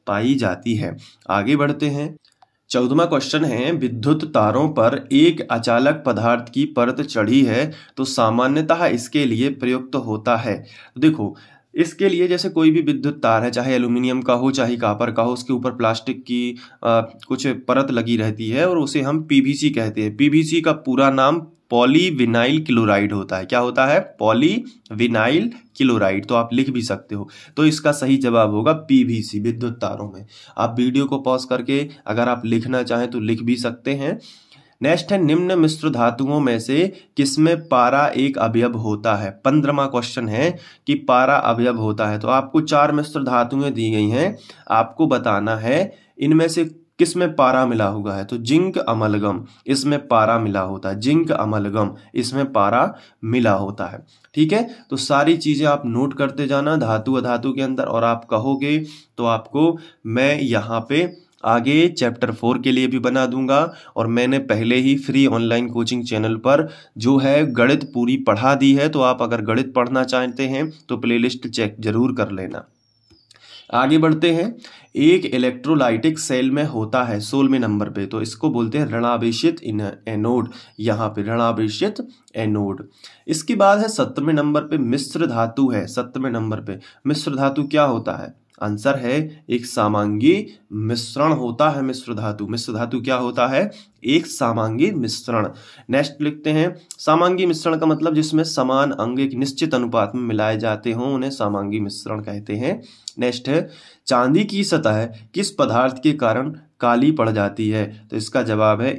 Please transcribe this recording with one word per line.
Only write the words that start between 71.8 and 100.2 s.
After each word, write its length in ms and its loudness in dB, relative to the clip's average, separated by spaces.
कर 160 -2
लेना। 360 -10
आगे 240 4
बढ़ते 340 4
हैं, 240 -2
एक 300 4
इलेक्ट्रोलाइटिक 920 0
सेल 320 0
में 120 0
होता 400 -2
है 160 -4
सोलहवें 400 2
नंबर 300 0
पे, 160 -6
तो 160 -6
इसको 280 -4
बोलते 280 -2
हैं 100 0
ऋणावेशित 760 0
इन-, 280 -4
एनोड, 420 -2
यहाँ 300 -2
पे 140 -6
ऋणावेशित 840 -2
एनोड। 480 -4
इसके 280 -2
बाद 240 4
है 80 0
सत्रहवें 460 -2
नंबर 280 2
पे 160 -4
मिश्र 500 -2
धातु 420 0
है, 180 -2
सत्रहवें 440 -6
नंबर 280 -4
पे 180 -10
मिश्र 280 -2
धातु 280 0
क्या 200 2
होता 400 -2
है? 160 -18
आंसर 340 -2
है 540 -4
एक 160 -2
समांगी 800 0
मिश्रण 600 -2
होता 360 0
है 120 -2
मिश्र 320 -6
धातु। 340 -6
मिश्र 260 -6
धातु 280 -4
क्या 140 0
होता 320 0
है? 220 0
एक 220 2
समांगी 640 -2
मिश्रण। 560 -4
नेक्स्ट 320 -2
लिखते 280 -4
हैं, 260 0
समांगी 460 2
मिश्रण 320 0
का 80 -2
मतलब 300 2
जिसमें 280 2
समान 480 0
अंग 280 -4
एक 140 -2
निश्चित 420 -2
अनुपात 400 0
में 80 -4